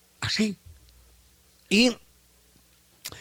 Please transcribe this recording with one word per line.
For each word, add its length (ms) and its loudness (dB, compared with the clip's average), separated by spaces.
Así. 360 -4
Y, 280 2